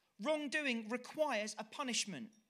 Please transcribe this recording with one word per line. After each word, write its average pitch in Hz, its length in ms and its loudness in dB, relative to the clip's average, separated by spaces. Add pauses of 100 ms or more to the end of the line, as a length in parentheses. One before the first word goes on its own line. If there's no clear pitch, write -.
(220)
wrongdoing 285 640 2
requires 247 720 0
a 220 60 -4
punishment, 214 640 -2 (220)